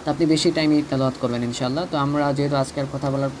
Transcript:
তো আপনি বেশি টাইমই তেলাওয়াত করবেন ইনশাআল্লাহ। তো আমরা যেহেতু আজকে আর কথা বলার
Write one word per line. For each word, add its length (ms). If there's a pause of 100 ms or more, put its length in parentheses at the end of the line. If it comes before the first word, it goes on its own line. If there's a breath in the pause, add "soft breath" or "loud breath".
তো 60
আপনি 160
বেশি 240
টাইমই 400
তেলাওয়াত 300
করবেন 220
ইনশাআল্লাহ। 480
তো 80
আমরা 340
যেহেতু 240
আজকে 240
আর 120
কথা 180
বলার 200 (100)